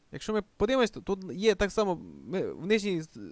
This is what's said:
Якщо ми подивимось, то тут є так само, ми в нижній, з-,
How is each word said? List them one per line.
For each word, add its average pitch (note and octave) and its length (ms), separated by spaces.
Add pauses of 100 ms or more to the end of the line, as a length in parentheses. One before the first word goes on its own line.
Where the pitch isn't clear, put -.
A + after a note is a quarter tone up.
(120)
Якщо - 200
ми G#3+ 100 (140)
подивимось, A#3+ 340
то B2 100
тут F#3+ 320
є G3 220
так F#3+ 180
само, F#3 280 (260)
ми C3 260
в G2 140
нижній, G3 360
з-, D#3 160 (140)